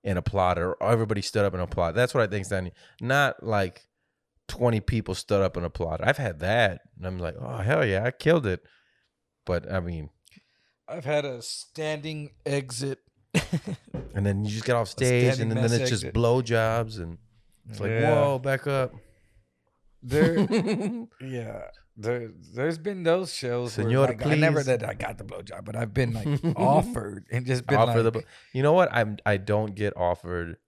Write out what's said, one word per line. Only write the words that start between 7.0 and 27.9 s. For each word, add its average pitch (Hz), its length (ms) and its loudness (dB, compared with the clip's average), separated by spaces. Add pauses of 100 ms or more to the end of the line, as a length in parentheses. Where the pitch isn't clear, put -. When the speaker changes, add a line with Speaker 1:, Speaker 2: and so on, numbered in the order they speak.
Speaker 1:
I'm 92 120 -6
like, 85 220 -6
"Oh, 123 180 -8
hell 135 280 2
yeah, 98 180 0
I 123 60 0
killed 151 360 2
it." 92 140 0 (840)
But, 87 260 -2
I 95 80 0
mean 85 300 -8 (760)
Speaker 2:
I've 160 200 -10
had 147 180 0
a 127 180 -8
standing 151 880 -8 (140)
exit. 135 540 -4 (360)
<laughs> 165 40 4 (760)
Speaker 1:
And 101 120 0
then 101 180 0
you 107 60 -4
just 107 140 -6
get 123 100 0
off 113 140 0
Speaker 2:
A - 20 -12
Speaker 1:
stage, 123 440 2
Speaker 2:
standing 120 80 -2
Speaker 1:
and 113 100 0
then, 113 40 -2 (140)
then - 0 -
Speaker 2:
mess 117 100 2
Speaker 1:
it's 127 100 0
just 104 140 -2
Speaker 2:
exit. - 100 -8
Speaker 1:
blowjobs, 113 840 2
and 85 200 -10 (520)
it's 104 80 -12
like, 101 120 -2
Speaker 2:
Yeah. 113 200 4 (140)
Speaker 1:
"Whoa, 139 160 0
back 135 260 -2
up." 135 260 0 (1080)
Speaker 2:
There, 160 380 4
Speaker 1:
<laughs> 214 800 -2
Speaker 2:
yeah. 120 420 -8 (380)
There, 117 300 -4 (240)
there's 156 240 -2
been 185 240 -6
those 170 320 2
shows 120 420 -4
where, 107 100 0
Speaker 1:
Senor, 131 200 4
Speaker 2:
like, 110 180 -2
I 151 120 2
never 151 240 4
Speaker 1:
please. 135 60 -2
Speaker 2:
that 127 220 0
I - 60 -6
got - 240 -8
the - 60 -12
blowjob, 92 400 -14
but 107 100 -10
I've 113 180 -4
been, 120 220 2
like, 110 140 -4 (140)
Speaker 1:
<laughs> 165 140 0
Speaker 2:
offered 107 760 2
and 123 120 -2
just 127 220 0
been 123 120 2
Speaker 1:
Offer 117 200 6